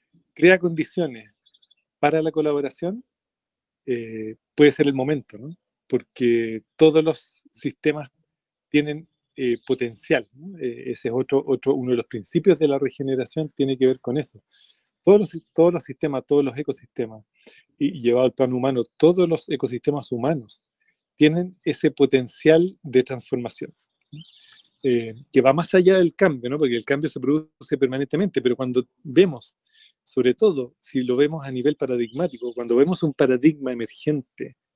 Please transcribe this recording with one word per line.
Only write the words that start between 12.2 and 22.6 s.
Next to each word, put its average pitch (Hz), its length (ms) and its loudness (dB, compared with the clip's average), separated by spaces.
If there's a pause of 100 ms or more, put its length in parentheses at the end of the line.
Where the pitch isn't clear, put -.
de 156 100 2
la 139 120 0
regeneración, 135 720 -6
tiene 135 280 -2
que 131 80 2
ver 127 140 2
con 123 180 -6
eso. 135 240 -8 (640)
Todos 202 160 6
los 196 100 -2
si-, 165 240 -14
todos 170 200 4
los 170 100 -6
sistemas, 139 420 -6
todos 143 180 2
los 127 140 -6
ecosistemas, 117 680 -10 (540)
y, 151 200 -2
y 127 40 -12
llevado 120 240 4
al 123 80 0
plano 127 220 0
humano, 127 260 -2 (160)
todos 175 320 4
los 160 200 -4
ecosistemas 131 640 -4
humanos 127 520 -4 (520)
tienen 170 380 2 (100)
ese 151 280 -2
potencial 151 920 2